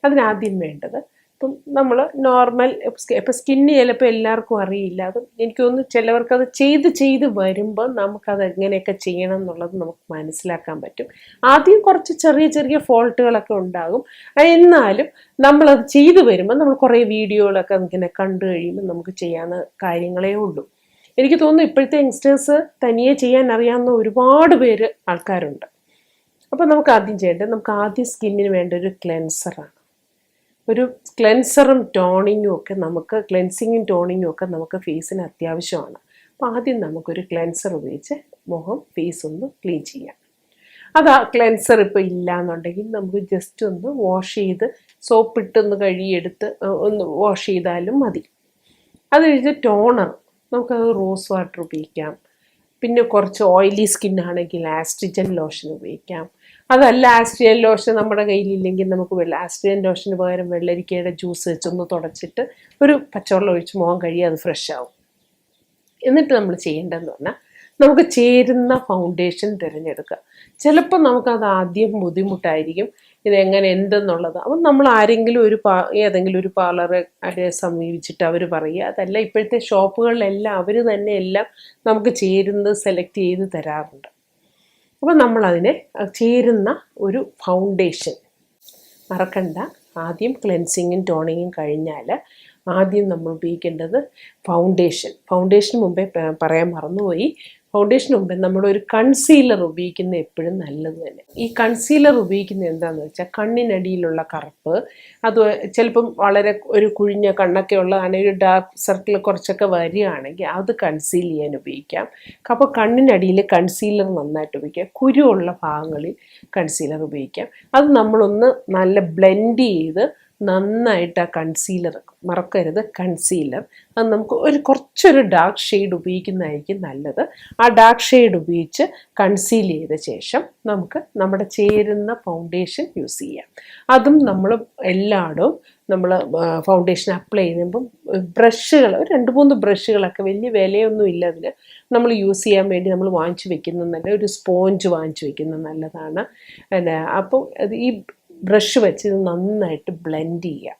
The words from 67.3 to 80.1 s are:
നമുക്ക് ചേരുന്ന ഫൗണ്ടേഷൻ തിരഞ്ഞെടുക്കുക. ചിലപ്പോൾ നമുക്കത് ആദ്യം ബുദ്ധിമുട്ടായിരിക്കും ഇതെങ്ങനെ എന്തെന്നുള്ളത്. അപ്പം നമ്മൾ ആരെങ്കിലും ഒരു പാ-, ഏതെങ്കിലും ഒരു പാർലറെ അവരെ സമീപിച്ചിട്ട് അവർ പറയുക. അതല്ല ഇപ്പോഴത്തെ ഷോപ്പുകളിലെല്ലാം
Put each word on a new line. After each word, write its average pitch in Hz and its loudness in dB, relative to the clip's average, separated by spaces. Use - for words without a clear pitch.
നമുക്ക് 285 6
ചേരുന്ന 247 4
ഫൗണ്ടേഷൻ 180 -4
തിരഞ്ഞെടുക്കുക. 156 -10
ചിലപ്പോൾ 311 2
നമുക്കത് 247 2
ആദ്യം 196 0
ബുദ്ധിമുട്ടായിരിക്കും 175 -4
ഇതെങ്ങനെ 196 4
എന്തെന്നുള്ളത്. 185 -2
അപ്പം 311 -2
നമ്മൾ 277 6
ആരെങ്കിലും 226 4
ഒരു 214 4
പാ-, 185 2
ഏതെങ്കിലും 190 0
ഒരു 185 -6
പാർലറെ 175 0
അവരെ 180 -4
സമീപിച്ചിട്ട് 170 -6
അവർ 170 -2
പറയുക. 160 -6
അതല്ല 196 -6
ഇപ്പോഴത്തെ 220 -4
ഷോപ്പുകളിലെല്ലാം 208 -2